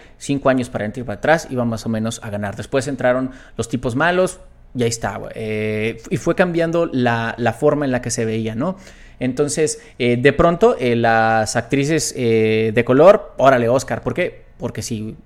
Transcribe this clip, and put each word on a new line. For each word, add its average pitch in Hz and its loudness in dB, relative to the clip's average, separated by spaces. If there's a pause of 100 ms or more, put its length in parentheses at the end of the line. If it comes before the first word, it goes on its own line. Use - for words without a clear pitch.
(200)
cinco 139 -2
años 127 0
para 104 -6
adelante 107 -6
y - -10
para 104 -8
atrás, 156 0
iba 123 -2
más 113 -4
o 120 -4
menos 110 -4
a 113 -10
ganar. 104 -6
Después 135 -4
entraron 131 -2 (260)
los - -4
tipos 120 -4
malos, 180 0 (340)
y 120 -2
ahí 117 2
está, 107 -6
güey. 104 -12
Eh, 107 -4
y 185 -2
fue 165 -2
cambiando 170 0
la, 117 0
la 117 0
forma 147 0
en 135 -2
la 123 -2
que 123 -8
se 117 -4
veía, 110 -4
¿no? 175 -4 (440)
Entonces, 147 -2 (160)
eh, 120 2
de 131 4
pronto, 170 4
eh, 120 0
las 113 2
actrices, 139 0
eh, 110 2
de 120 2
color, 160 6
órale, 123 4
Oscar. 127 0
¿Por 131 -4
qué? - -6 (140)
Porque 110 -8
sí, 107 -8